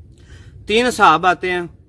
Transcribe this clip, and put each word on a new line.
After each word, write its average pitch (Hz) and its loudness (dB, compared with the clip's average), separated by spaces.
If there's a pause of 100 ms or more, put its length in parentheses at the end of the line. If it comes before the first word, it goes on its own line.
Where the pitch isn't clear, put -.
(680)
تین 240 0
صحابہ 175 2
آتے 180 -2
ہیں 180 -4 (280)